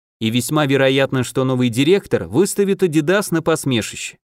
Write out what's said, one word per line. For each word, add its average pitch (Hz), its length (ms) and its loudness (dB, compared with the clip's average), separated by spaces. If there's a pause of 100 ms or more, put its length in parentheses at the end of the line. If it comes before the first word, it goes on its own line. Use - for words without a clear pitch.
(200)
и 113 100 -2
весьма 139 380 0
вероятно, 135 560 2
что 135 200 -2
новый 127 260 0
директор 143 560 0
выставит 190 580 0
Adidas 170 480 0
на 165 100 0
посмешище. 135 760 -4 (100)